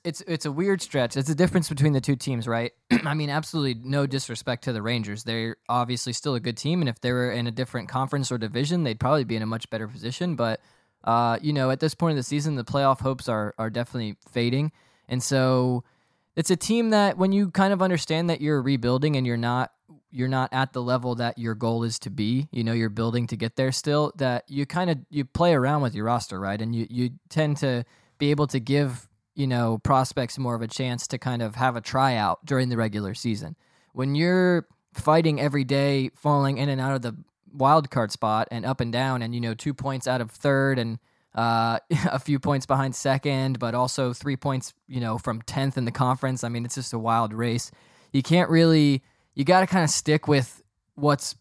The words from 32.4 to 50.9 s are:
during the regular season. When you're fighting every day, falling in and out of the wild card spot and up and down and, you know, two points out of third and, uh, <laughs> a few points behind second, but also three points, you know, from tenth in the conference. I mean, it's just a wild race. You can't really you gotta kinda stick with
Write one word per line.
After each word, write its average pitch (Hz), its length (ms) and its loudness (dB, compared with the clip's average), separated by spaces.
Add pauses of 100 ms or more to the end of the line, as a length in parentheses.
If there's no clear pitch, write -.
during 131 240 0
the 120 80 -2
regular 104 360 -2
season. 117 440 -4 (340)
When 135 240 -2
you're 180 540 4 (240)
fighting 156 480 4
every 139 240 0
day, 139 500 2
falling 139 420 2
in 139 120 0
and 131 100 -2
out 135 160 -2
of 127 60 -4
the 117 160 -6 (340)
wild 143 400 4
card 110 220 0
spot 110 380 0
and 117 140 -6
up 131 140 -2
and 117 140 -2
down 127 280 0
and, 117 140 -6
you 120 60 -4
know, 113 120 -2
two 139 200 -4
points 131 340 -6
out 127 140 0
of 110 100 -6
third 135 480 2
and, 113 180 -2 (360)
uh, 113 520 2
<laughs> 170 200 0
a 135 140 0
few 139 200 -2
points 139 260 -2
behind 135 300 0
second, 131 640 0
but 117 160 -2
also 127 380 0
three 139 240 -4
points, 131 360 -4 (140)
you 127 140 -6
know, 113 160 -2
from 113 240 -6
tenth 135 360 -2
in 127 60 0
the 117 80 -2
conference. 131 540 0
I - 20 -4
mean, 117 160 -4
it's 120 120 -8
just 127 180 -8
a 117 60 -4
wild 113 340 0
race. 117 360 -2 (440)
You 135 100 2
can't 160 260 4
really 156 540 6 (320)
you 139 80 0
gotta 185 240 6
kinda 175 200 4
stick - 400 0
with 139 360 2 (320)